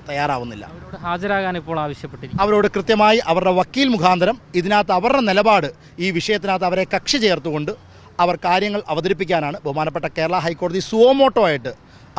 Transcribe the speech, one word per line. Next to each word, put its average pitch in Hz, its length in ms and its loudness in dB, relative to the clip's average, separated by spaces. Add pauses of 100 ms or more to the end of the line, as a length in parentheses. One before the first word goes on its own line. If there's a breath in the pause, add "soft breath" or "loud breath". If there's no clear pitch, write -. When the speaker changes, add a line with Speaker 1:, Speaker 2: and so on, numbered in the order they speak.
Speaker 1:
തയ്യാറാവുന്നില്ല. 127 640 -4
Speaker 2:
അവരോട് - 320 -16
ഹാജരാകാൻ 185 580 -4
ഇപ്പോൾ 160 220 -6
ആവശ്യപ്പെട്ടിരിക്കുന്നു. 135 640 -8
Speaker 1:
അവരോട് 208 300 2
കൃത്യമായി 214 440 4 (140)
അവരുടെ 185 260 2
വക്കീൽ 262 360 0
മുഖാന്തരം 180 440 2 (220)
ഇതിനകത്ത് 202 380 2
അവരുടെ 254 300 2
നിലപാട് 196 400 4 (360 soft breath)
ഈ 196 120 0
വിഷയത്തിനകത്ത് 185 540 -2
അവരെ 185 140 0 (100)
കക്ഷി - 320 -2
ചേർത്തുകൊണ്ട് 156 440 -2 (540 loud breath)
അവർ 175 120 0 (100)
കാര്യങ്ങൾ 202 360 0 (120)
അവതരിപ്പിക്കാനാണ് 165 720 -2
ബഹുമാനപ്പെട്ട 156 400 -4 (120)
കേരള 160 180 -2 (120)
ഹൈക്കോടതി 170 420 -4
സുവോമോട്ടോ 254 600 4
ആയിട്ട് 127 240 -4 (460 loud breath)